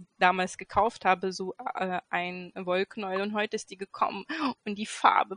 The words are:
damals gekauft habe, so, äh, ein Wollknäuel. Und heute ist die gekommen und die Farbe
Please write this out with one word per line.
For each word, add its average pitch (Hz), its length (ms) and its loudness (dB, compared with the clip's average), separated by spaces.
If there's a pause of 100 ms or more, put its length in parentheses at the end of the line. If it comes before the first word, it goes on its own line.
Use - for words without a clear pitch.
(200)
damals 185 380 4
gekauft - 480 0
habe, 185 280 2
so, 185 220 -6 (200)
äh, 185 240 -2 (100)
ein 180 460 -4
Wollknäuel. 190 640 -2
Und 208 120 -2
heute 214 220 0
ist - 140 -6
die 196 80 -14
gekommen - 480 -2 (400)
und 208 120 -4
die 214 80 -4
Farbe - 520 2